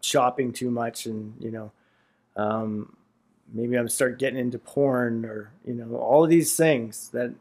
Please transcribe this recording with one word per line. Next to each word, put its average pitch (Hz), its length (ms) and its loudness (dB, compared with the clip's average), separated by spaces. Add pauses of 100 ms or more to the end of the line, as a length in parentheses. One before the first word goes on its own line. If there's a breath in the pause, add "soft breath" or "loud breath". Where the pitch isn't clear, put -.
shopping 123 520 0
too 123 180 -4
much 117 360 -4
and, 107 320 -8
you 113 140 -8
know, 110 180 -12 (640)
um, 107 600 -4 (560)
maybe 120 240 -2
I'm 117 120 0
start 127 300 0
getting 131 200 -2
into 123 200 -4
porn 123 680 0
or, 107 260 -12 (140)
you 123 100 -8
know, 117 220 -8
all 123 280 6
of 156 60 2
these 165 260 6
things 131 540 2
that, 120 200 -4 (100)